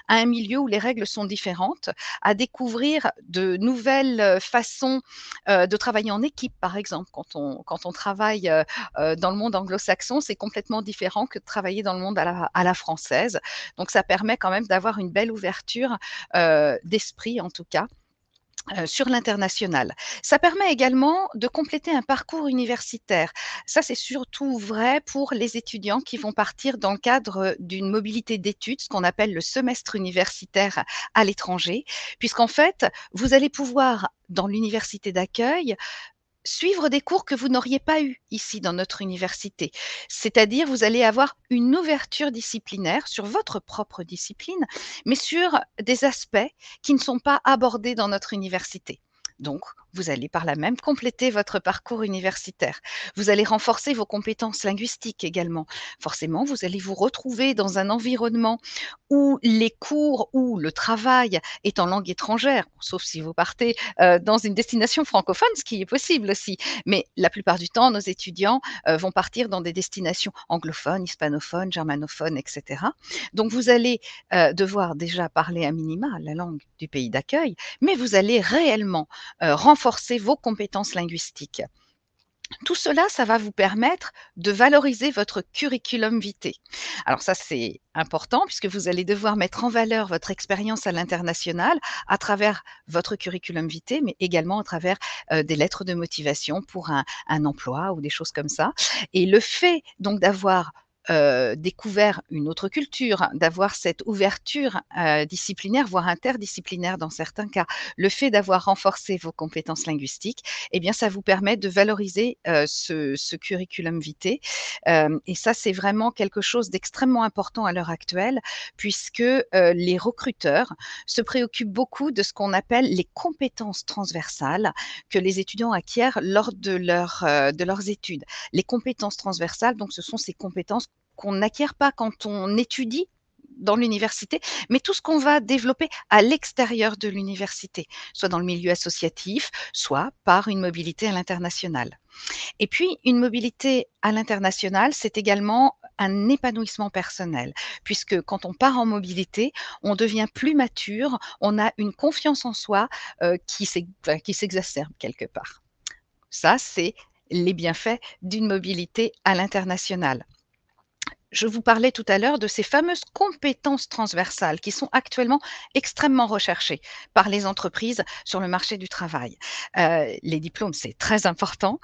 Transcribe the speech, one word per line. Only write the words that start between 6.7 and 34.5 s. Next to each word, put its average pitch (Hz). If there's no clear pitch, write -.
exemple, 185
quand -
on, 143
quand -
on 180
travaille, 202
euh, 156
euh, 160
dans 180
le 196
monde 214
anglo-saxon, 190
c'est 220
complètement 214
différent 202
que -
de -
travailler 196
dans 190
le 185
monde 196
à 170
la, 175
à 180
la 180
française. 165
Donc, 185
ça 202
permet 208
quand 190
même 208
d'avoir 202
une 185
belle 202
ouverture, 220
euh, 156
d'esprit, 220
en 170
tout -
cas, 170
euh, 175
sur 254
l'international. 202
Ça -
permet 349
également 269
de 226
compléter 311
un 269
parcours 294
universitaire. 233
Ça, -
c'est -
surtout 262
vrai 226
pour 277
les 226
étudiants 214
qui -
vont 214
partir 254
dans 196
le 202
cadre 202
d'une 190
mobilité 214
d'études, 208
ce -
qu'on 196
appelle 208
le 165
semestre 254
universitaire 190
à 220
l'étranger, 180
puisqu'en 233
fait, -
vous 233
allez 277
pouvoir, 254
dans 185
l'université 208